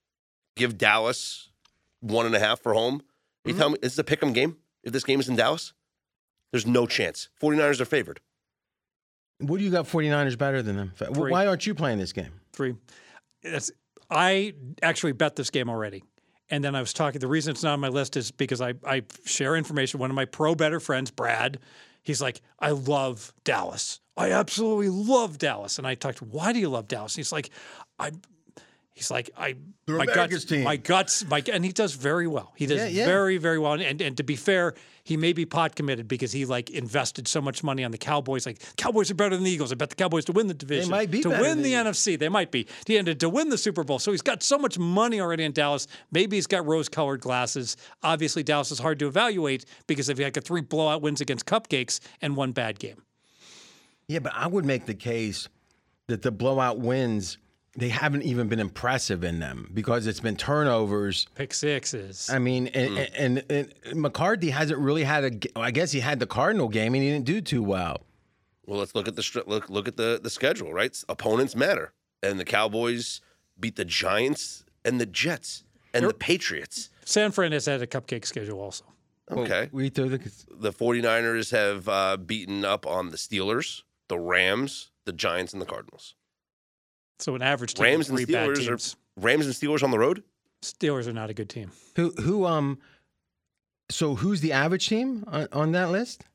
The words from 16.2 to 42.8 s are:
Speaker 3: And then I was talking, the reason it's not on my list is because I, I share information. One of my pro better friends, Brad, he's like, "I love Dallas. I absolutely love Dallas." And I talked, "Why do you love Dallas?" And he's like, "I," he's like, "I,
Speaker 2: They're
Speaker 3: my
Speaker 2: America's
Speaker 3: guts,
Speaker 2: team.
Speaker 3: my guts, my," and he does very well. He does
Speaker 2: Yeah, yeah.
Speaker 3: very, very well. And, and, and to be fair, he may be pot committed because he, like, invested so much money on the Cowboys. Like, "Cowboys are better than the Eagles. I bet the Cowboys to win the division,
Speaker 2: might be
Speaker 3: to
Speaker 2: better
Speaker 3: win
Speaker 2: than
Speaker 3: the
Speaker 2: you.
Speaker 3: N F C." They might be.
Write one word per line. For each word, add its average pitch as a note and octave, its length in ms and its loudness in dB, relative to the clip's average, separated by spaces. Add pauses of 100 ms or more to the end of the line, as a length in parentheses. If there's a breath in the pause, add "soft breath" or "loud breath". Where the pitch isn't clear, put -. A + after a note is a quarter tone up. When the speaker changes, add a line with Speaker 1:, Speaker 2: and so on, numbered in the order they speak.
Speaker 3:
And C#3+ 140 0
then C#3 120 0
I C3+ 40 0
was A#2+ 140 -4
talking, C#3+ 260 0
the B2+ 80 -2
reason D#3 240 0
it's C3 120 -6
not D3+ 100 2
on C#3+ 60 0
my C#3 80 0
list C3 280 -2
is A#2+ 140 -2
because C3 320 -2
I, B2 140 -2 (100)
I C3+ 160 0 (240)
share C#3+ 300 0
information. D3 440 -2
One C3 120 -2
of C3+ 40 -4
my C3+ 100 0
pro D#3 280 2
better D#3+ 260 2
friends, C3 300 -2
Brad, A#2+ 480 0 (460 loud breath)
he's C#3 180 -2
like, C3 180 -2 (200 soft breath)
"I D3 100 2
love C3+ 640 0 (100)
Dallas. F#2+ 560 -2 (160)
I F3 160 2
absolutely G#3 580 2
love G#3 500 2
Dallas." G#2+ 400 -2
And C3+ 80 -6
I C3 80 -2
talked, - 260 -6
"Why D3+ 320 -2
do B3 60 0
you F3+ 100 2
love A#2 180 -2
Dallas?" A2 280 -6
And - 20 -4
he's D#3 140 -6
like, D3+ 180 -4 (480 loud breath)
"I," D3 140 -4 (800 loud breath)
he's - 160 -8
like, B2 260 -4
"I, C3+ 200 -4 (320)
Speaker 2:
They're D#3 100 0
Speaker 3:
my D3 60 4
Speaker 2:
America's F3 380 4
Speaker 3:
guts, - 40 -12
Speaker 2:
team. C#3+ 180 2
Speaker 3:
my D3 140 2
guts, F#3+ 500 2
my," D3 240 2
and F#3 140 0
he F#3+ 60 -2
does F3+ 240 0
very D3 320 0
well. C#3 280 -4
He C#3+ 120 -2
does C#3+ 100 4
Speaker 2:
Yeah, A3 120 0
yeah. F#3+ 180 0
Speaker 3:
very, F#3+ 300 4
very E3 200 2
well. D3+ 160 2
And, D#3 80 0
and, D3 220 0
and C3+ 140 -4
to C#3+ 60 0
be C3+ 120 -2
fair, F3 400 2 (280 loud breath)
he D#3+ 140 -2
may E3 160 4
be E3+ 120 -2
pot E3 300 0
committed C3 320 -2
because B2 240 -2
he, C3+ 140 -2
like, B2 260 -2
invested B2 560 -2
so - 120 0
much C#3 240 -4
money C3+ 200 -2
on A#2+ 80 -4
the A2+ 60 -6
Cowboys. C3+ 500 -2
Like, A#2 120 -10 (160 loud breath)
"Cowboys G#3+ 360 0
are - 20 -4
better F#3+ 220 2
than F#3 80 0
the F#3 80 2
Eagles. D3 200 -2
I C3 40 -4
bet C#3+ 160 -2
the - 40 -18
Cowboys E3+ 300 0
to F3+ 60 -2
win G#3 160 2
the F3+ 80 -4
division, D3 340 -2
Speaker 2:
might G3 220 0
be G#3+ 100 0
Speaker 3:
to F3+ 80 2
Speaker 2:
better G3+ 140 4
Speaker 3:
win D#4 140 2
Speaker 2:
than D4+ 60 2
Speaker 3:
the C#4 80 0
Speaker 2:
you. B3+ 60 2
Speaker 3:
N A#3 80 2
F G#3 100 0
C." F#3 200 0
They D3 140 0
might F#3+ 200 2
be. A#2+ 160 -2 (220 loud breath)